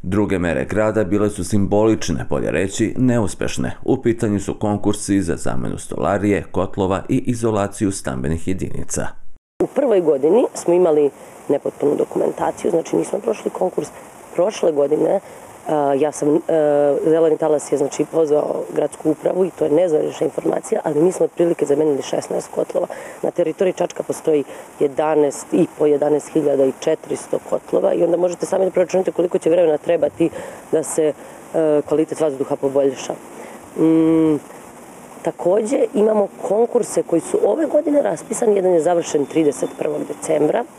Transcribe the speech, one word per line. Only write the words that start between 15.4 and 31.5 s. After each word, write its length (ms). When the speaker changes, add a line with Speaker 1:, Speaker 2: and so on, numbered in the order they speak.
Speaker 2:
a, 300
ja 140
sam, 240
e, 40
Zeleni 300
talas 360
je, 60
znači, 340
pozvao 500
gradsku 360
upravu 340
i 140
to 60
je 60
nezvanična 560
informacija, 580
ali 180
mi 100
smo 120
otprilike 420
zamenili 360
šesnaest 480
kotlova. 360
Na 80
teritoriji 420
Čačka 300
postoji 420
jedanaest 720
i 140
po, 80
jedanaest 460
hiljada 320
i 160
četiristo 580
kotlova 420
i 120
onda 120
možete 300
sami 180
da 60
proračunate 420
koliko 260
će 120
vremena 280
trebati 520
da 100
se, 300